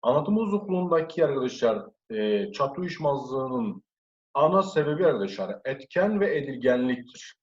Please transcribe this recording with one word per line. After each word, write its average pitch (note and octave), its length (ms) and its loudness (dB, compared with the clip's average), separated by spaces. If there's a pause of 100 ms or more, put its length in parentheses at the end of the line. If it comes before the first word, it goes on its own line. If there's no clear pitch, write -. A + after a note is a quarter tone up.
Anlatım D3 340 2
bozukluğundaki F3+ 880 0
arkadaşlar, B2 600 0 (240)
e, G#2+ 420 0
çatı F3+ 300 -2
uyuşmazlığının C3 1000 -2 (500)
ana E3 300 4
sebebi D#3 420 0
arkadaşlar G2+ 600 0
etken F#3 540 -2
ve D#3+ 180 2
edilgenliktir. B2+ 1040 -2